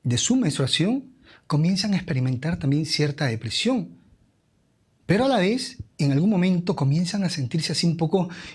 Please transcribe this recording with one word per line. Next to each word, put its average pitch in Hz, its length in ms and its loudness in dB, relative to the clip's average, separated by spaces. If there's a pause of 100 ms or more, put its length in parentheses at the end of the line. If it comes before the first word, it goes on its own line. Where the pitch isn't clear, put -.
de 120 140 0
su - 180 2
menstruación 196 680 0 (420)
comienzan 180 460 0
a 185 40 2
experimentar 131 640 -2
también 147 260 0
cierta 147 400 -2
depresión. 135 720 -2 (1080)
Pero 208 200 2
a - 20 2
la 262 120 4
vez, 208 380 0 (200)
en 139 140 2
algún 156 180 4
momento 180 460 2
comienzan 170 480 0
a 170 60 0
sentirse 151 420 -4
así 165 160 0
un 165 100 0
poco 170 320 0 (260)